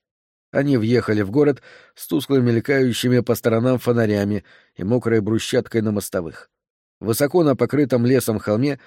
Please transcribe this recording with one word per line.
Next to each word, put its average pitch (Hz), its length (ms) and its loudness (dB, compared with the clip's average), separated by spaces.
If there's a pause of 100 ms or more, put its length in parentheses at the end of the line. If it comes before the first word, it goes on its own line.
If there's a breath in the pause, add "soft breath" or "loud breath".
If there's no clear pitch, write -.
(520)
Они 139 240 0
въехали 110 460 0
в 95 100 -4
город 143 300 2 (340 loud breath)
с - 120 -18
тускло 139 300 0
мелькающими 123 840 2
по 117 140 0
сторонам 120 440 0
фонарями 104 640 0 (320 soft breath)
и - 80 -10
мокрой 113 380 0
брусчаткой 110 600 -2
на 107 100 -2
мостовых. 95 580 -6 (500)
Высоко 143 440 0
на 139 120 2
покрытом 123 500 0
лесом 120 320 0
холме 123 500 -2